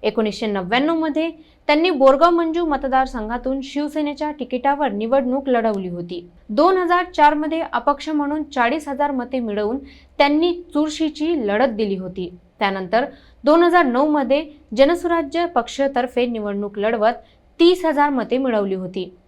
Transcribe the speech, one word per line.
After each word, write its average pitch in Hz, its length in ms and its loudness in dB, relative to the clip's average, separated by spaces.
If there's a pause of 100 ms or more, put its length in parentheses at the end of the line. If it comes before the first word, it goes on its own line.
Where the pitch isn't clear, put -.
एकोणीसशे 214 440 -2
नव्याण्णव 226 520 0
मध्ये 320 300 -2 (400)
त्यांनी 320 220 4
बोरगाव 277 400 6
मंजू 339 360 0
मतदारसंघातून 262 960 -2
शिवसेनेच्या 294 680 -4 (100)
तिकिटावर 262 500 -2
निवडणूक 247 580 -2
लढवली 214 400 0
होती. 175 380 -10 (220)
दोन 330 280 4
हजार 359 280 2 (120)
चार 302 180 6
मध्ये 311 260 -2 (120)
अपक्ष 285 360 -2
म्हणून 302 360 -2
चाळीस 277 440 -2
हजार 285 220 -2
मते 254 300 -4
मिळवून 214 380 -2 (400)
त्यांनी 302 340 4 (220)
चुरशीची 311 600 -2 (120)
लढत 220 280 2
दिली 202 220 -2
होती. 185 340 -8 (280)
त्यानंतर 196 460 0 (400)
दोन 330 180 6
हजार 349 220 6
नऊ 262 240 2
मध्ये 294 360 2 (320)
जनसुराज्य 330 680 2
पक्षातर्फे 254 800 -2
निवडणूक 202 520 -6
लढवत 220 360 0 (460)
तीस 359 240 6
हजार 294 260 2
मते 247 280 -2
मिळवली 214 360 0
होती. 180 360 -6 (180)